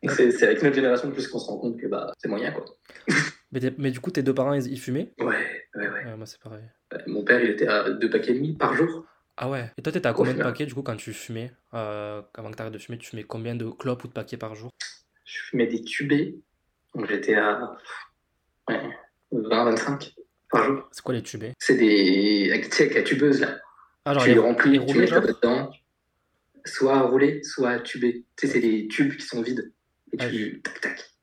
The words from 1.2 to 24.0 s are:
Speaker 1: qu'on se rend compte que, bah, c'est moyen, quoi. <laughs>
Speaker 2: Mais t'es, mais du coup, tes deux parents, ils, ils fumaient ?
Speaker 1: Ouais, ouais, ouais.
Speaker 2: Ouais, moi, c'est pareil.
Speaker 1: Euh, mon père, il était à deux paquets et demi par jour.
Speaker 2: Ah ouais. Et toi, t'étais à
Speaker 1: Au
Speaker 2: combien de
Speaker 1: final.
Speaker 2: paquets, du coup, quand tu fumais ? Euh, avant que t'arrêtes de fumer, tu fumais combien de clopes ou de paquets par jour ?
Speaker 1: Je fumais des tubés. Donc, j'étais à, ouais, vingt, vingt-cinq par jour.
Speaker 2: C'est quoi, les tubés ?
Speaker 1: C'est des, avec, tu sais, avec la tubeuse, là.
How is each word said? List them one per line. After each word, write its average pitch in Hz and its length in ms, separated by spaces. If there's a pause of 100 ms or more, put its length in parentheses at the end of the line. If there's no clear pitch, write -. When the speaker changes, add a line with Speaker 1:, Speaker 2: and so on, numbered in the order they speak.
Speaker 1:
qu'on 120 120
se - 60
rend 104 120
compte 117 200
que, - 100
bah, - 320
c'est 120 100
moyen, 113 220
quoi. - 120 (440)
<laughs> - 440
Speaker 2:
Mais 131 80
t'es, 127 180
mais 139 140
du 123 80
coup, 180 120
tes 156 120
deux 131 100
parents, 135 200
ils, 139 180
ils 135 80
fumaient ? 143 400
Speaker 1:
Ouais, - 60 (500)
ouais, - 140
ouais. - 160
Speaker 2:
Ouais, 113 100
moi, 110 100
c'est - 140
pareil. 110 240 (300)
Speaker 1:
Euh, - 140
mon 98 180
père, 120 160
il 113 80
était 104 180
à 104 220
deux 110 200
paquets - 220
et 120 40
demi 151 200
par 131 200
jour. 165 300 (300)
Speaker 2:
Ah 127 140
ouais. 123 280
Et - 40
toi, 156 100
t'étais 175 160
à 117 40
Speaker 1:
Au - 20
Speaker 2:
combien 127 180
de 127 60
Speaker 1:
final. 123 160
Speaker 2:
paquets, 151 120
du 123 80
coup, 135 100
quand 117 120
tu 107 160
fumais ? 117 400 (220)
Euh, 104 480 (120)
avant 110 160
que 110 60
t'arrêtes 110 180
de 107 40
fumer, 117 200
tu - 120
fumais 107 140
combien 117 320
de 117 140
clopes 123 360
ou - 20
de - 60
paquets 113 240
par 110 180
jour ? 113 160 (540)
Speaker 1:
Je - 160
fumais 120 260
des 113 140
tubés. 143 560 (580)
Donc, 104 140
j'étais 107 260
à, 104 400 (960)
ouais, 87 100 (540)
vingt, 117 320
vingt-cinq 135 480 (360)
par 123 160
jour. 135 260
Speaker 2:
C'est - 100
quoi, 127 120
les 113 80
tubés ? 110 380
Speaker 1:
C'est - 160
des, 101 760
avec, - 200
tu - 60
sais, 156 80
avec 139 120
la - 80
tubeuse, 139 380
là. - 160 (480)